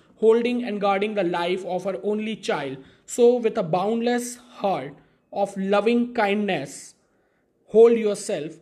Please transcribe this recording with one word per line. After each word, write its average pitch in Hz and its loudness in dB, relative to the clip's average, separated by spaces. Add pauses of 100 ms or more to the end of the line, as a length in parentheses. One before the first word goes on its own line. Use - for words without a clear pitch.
(180)
holding 233 2
and 208 -6
guarding 202 0
the 202 0
life 175 -2
of 180 -6
her 196 -6
only 214 -4
child, 143 -6 (300)
so 240 4
with 220 -2
a 208 -2
boundless 233 -2
heart - -6 (380)
of 196 -4
loving 214 0
kindness, 202 -2 (760)
hold 233 8
yourself 202 -4